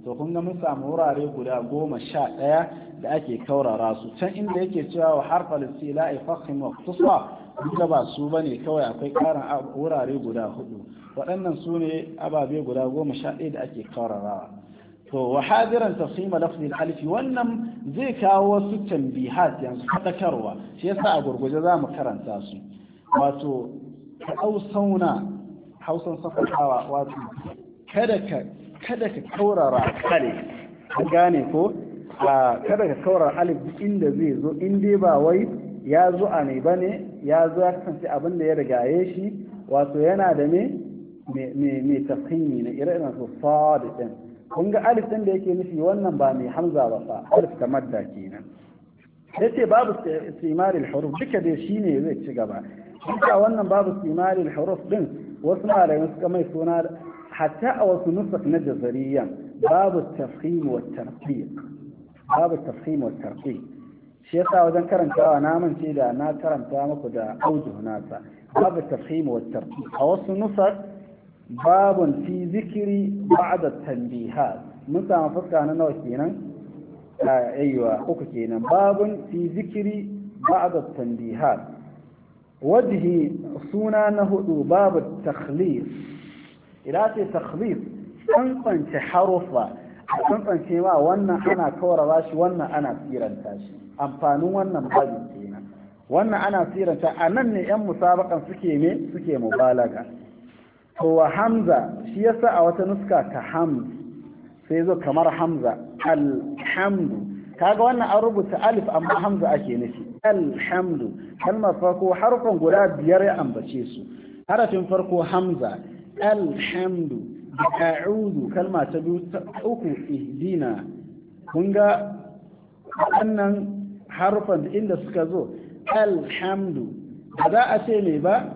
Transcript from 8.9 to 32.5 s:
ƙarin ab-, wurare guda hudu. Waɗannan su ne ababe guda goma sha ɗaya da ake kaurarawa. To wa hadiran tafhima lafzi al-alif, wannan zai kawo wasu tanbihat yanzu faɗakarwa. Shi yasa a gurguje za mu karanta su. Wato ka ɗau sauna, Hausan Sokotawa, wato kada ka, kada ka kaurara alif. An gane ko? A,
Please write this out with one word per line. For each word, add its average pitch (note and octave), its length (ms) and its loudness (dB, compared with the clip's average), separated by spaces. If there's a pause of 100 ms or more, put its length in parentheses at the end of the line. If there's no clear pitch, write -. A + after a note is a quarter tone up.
ƙarin D3 300 0
ab-, C3 340 -6
wurare C#3 400 -2
guda A2+ 320 -6
hudu. - 320 -12 (360)
Waɗannan F3 460 -4
su E3+ 160 -4
ne D#3+ 300 -4 (100)
ababe D3+ 460 -2
guda B2+ 240 -2
goma C#3+ 260 -4
sha - 180 -8
ɗaya D#3+ 200 -8
da - 80 -10
ake A2+ 240 -10 (100)
kaurarawa. G#2 540 -6 (640)
To C3 180 -2
wa C3+ 140 2
hadiran A3 560 2
tafhima F3+ 420 -4
lafzi D#3 320 -2
al-alif, D#3+ 320 -4
wannan A#3 640 -2 (260)
zai B3 200 -4
kawo G3 420 4
wasu G3+ 220 -2 (100)
tanbihat C#3 720 0
yanzu B2 300 -8
faɗakarwa. D#3+ 640 -2 (220)
Shi E3 100 -6
yasa G3 300 2
a C#3 40 0
gurguje C3+ 380 -2
za E3+ 160 4
mu C#3+ 120 0
karanta A2 520 -6
su. G2 160 -14 (640)
Wato C#3 480 -2 (580)
ka - 140 -6
ɗau G#3 180 0 (140)
sauna, F#3 500 2 (580)
Hausan E3+ 420 -4
Sokotawa, C#3+ 680 0
wato C#3 240 -2 (800)
kada G#3+ 320 2
ka, C#3+ 160 -4 (480)
kada A3+ 220 -2
ka - 100 -10 (160)
kaurara F3 480 4 (260)
alif. C#3 240 2 (600)
An - 160 2
gane E3+ 400 6
ko? E3+ 220 2 (460)
A, C3 360 6 (100)